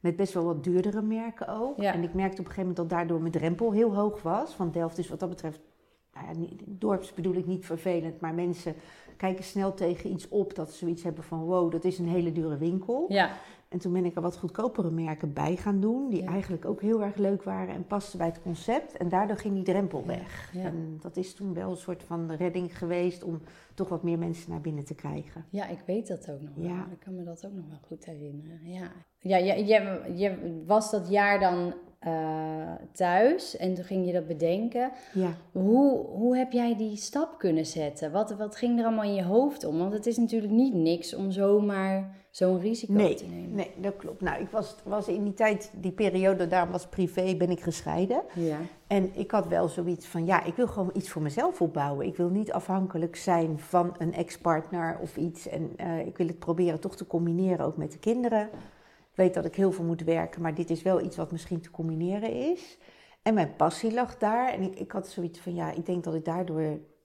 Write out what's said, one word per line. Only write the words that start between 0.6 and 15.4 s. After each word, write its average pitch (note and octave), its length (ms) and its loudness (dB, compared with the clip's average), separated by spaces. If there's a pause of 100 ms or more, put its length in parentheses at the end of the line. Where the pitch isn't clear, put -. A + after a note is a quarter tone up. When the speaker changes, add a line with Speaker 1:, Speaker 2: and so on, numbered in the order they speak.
Speaker 1:
duurdere F#3 380 2
merken A3+ 460 -4
ook. A#3 320 -4
Speaker 2:
Ja. G3 120 2
Speaker 1:
En E3+ 100 0
ik E3+ 120 -2
merkte F#3+ 260 0
op E3+ 60 -6
een - 60 -14
gegeven - 80 -6
moment F3+ 160 -2
dat E3+ 120 -2
daardoor E3+ 320 0
mijn E3 120 -2
drempel E3+ 400 2
heel G#3+ 220 4
hoog G#3 280 0
was. G#3 340 -2
Want E3+ 160 -2
Delft E3 260 -2
is F3 100 -4
wat - 120 -8
dat F#3 80 -4
betreft, D#3+ 320 -8 (540)
nou C#3+ 120 -14
ja, D#3+ 120 -12
niet, E3+ 280 -8
dorps G3 480 -2
bedoel F3+ 200 0
ik F3+ 120 0
niet F#3 200 -4
vervelend, E3 540 -2
maar D#3+ 140 -4
mensen F3 400 -2 (420)
kijken F#3+ 280 -2
snel G3 300 -2
tegen F3 360 -2
iets F3 180 -6
op G3+ 260 0
dat D#3 160 -6
ze - 80 -18
zoiets E3+ 240 -2
hebben D#3+ 220 -6
van, D#3+ 200 -6
"Wow, F3 280 2
dat E3 120 -2
is F3+ 140 2
een E3+ 100 0
hele E3+ 240 2
dure D#3 240 -2
winkel." F#3 520 0
Speaker 2:
Ja. G3 220 4 (380)
Speaker 1:
En F3+ 120 -6
toen F3+ 120 -2
ben F3+ 120 2
ik F3 120 -2
er F#3 60 -2
wat F3 140 -2
goedkopere G3+ 540 -2
merken D#3+ 420 -2
bij D3 240 0